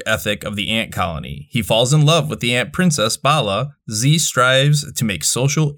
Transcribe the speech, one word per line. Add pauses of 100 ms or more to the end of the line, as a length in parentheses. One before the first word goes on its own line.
ethic
of
the
ant
colony.
He
falls
in
love
with
the
ant
princess,
Bala. (180)
Z
strives
to
make
social